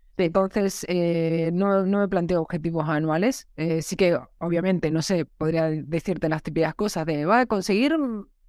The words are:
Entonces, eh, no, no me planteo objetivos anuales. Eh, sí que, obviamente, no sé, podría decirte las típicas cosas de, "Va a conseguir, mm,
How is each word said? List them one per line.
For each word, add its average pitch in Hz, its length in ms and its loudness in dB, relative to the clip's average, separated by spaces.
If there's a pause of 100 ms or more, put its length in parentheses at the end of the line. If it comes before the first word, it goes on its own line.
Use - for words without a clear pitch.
(180)
Entonces, 190 720 0
eh, 165 640 0
no, 196 320 2
no 202 140 2
me 202 80 2
planteo 175 340 0
objetivos 160 460 -4
anuales. 160 680 0
Eh, 160 260 -2
sí 180 140 -8
que, 170 240 2 (200)
obviamente, 170 520 0
no 160 100 0
sé, 160 240 0
podría 160 440 -2
decirte 156 600 -4
las 156 140 -2
típicas 160 320 -2
cosas 185 300 -4
de, 151 200 -2
"Va 226 160 4
a 254 40 0
conseguir, 226 520 2
mm, 233 300 -4 (220)